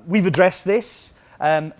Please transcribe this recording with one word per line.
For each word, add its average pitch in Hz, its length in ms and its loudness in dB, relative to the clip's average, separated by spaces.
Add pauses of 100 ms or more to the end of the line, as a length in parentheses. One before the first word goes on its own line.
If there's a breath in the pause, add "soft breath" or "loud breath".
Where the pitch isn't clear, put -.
we've 180 200 2
addressed 180 380 2
this. - 480 -4 (280 soft breath)
Um, 156 400 0